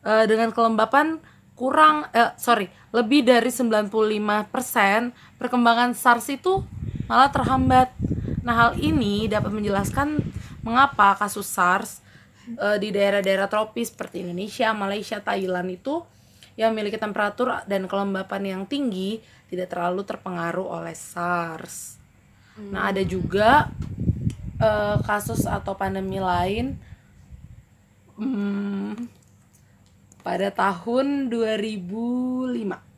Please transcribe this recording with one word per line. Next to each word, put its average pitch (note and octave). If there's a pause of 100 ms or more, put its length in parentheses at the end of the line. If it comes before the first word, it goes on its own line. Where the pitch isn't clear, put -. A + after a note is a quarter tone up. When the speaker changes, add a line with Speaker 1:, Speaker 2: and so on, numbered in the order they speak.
Speaker 1:
eh, A3
dengan A3
kelembapan A#3 (340)
kurang, C#4
eh, A#3
sorry, A3 (240)
lebih A#3+
dari A#3+
sembilan G#3+
puluh G#3+
lima G#3
persen, A#3 (240)
perkembangan A#3+
sars A#3
itu F#4 (440)
malah B3
terhambat. B3+ (500)
Nah, A#3+
hal A#3
ini A3
dapat G#3
menjelaskan G#3 (420)
mengapa A3+
kasus G3+
sars, F#3+ (420)
eh, G#3
di G#3
daerah-daerah G3
tropis G#3+
seperti -
Indonesia, F#3+
Malaysia, G#3
Thailand F#3
itu C#4 (500)
yang A3+
memiliki G#3+
temperatur G#3 (140)
dan G3
kelembapan G3
yang F#3+
tinggi G#3+ (280)
tidak F3+
terlalu F3+
terpengaruh F3+ (120)
oleh E3
sars. E3+ (640)
Nah, G3
ada G3
Speaker 2:
Hmm. F#3
Speaker 1:
juga, G3 (880)
eh, G#3
kasus G#3+
atau G3+
pandemi F#3+
lain, F#3+ (1400)
hmm, G3+ (1200)
pada F#3
tahun A#3+
dua A3
ribu G#3+ (420)
lima. A3+ (180)